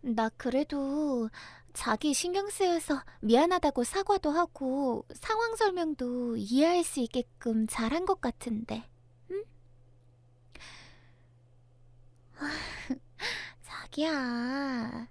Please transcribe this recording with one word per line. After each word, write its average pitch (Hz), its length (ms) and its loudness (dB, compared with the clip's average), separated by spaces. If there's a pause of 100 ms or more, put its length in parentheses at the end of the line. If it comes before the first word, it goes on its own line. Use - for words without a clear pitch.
나 226 340 0
그래도 277 920 0 (440)
자기 254 400 0
신경 381 360 0
쓰여서 339 520 2 (200)
미안하다고 277 640 6
사과도 392 460 2
하고 277 840 0
상황 453 420 -2
설명도 269 800 0
이해할 294 460 4
수 - 160 -2
있게끔 226 680 -2
잘한 277 380 0
것 381 140 2
같은데. 226 640 -6 (460)
응? 403 140 -6 (3000)
<laughs> - 1300 -8
자기야. 247 1500 -2